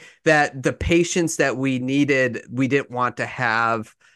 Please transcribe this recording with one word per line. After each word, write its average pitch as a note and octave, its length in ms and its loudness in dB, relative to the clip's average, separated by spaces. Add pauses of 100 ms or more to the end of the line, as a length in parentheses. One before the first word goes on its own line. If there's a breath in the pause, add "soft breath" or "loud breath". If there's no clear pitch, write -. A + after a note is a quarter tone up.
(240 loud breath)
that D3 400 2
the D3+ 80 0
patience E3+ 640 0
that C3+ 220 0
we C3 220 -2
needed, C3 680 0
we B2 200 0
didn't C#3 220 0
want A#2+ 260 -2
to A#2+ 80 -4
have, A2+ 680 -2 (220 soft breath)